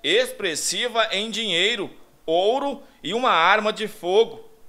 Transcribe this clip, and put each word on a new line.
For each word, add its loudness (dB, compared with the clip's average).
expressiva -2
em -4
dinheiro, -2
ouro 0
e -6
uma 0
arma 4
de -6
fogo. 0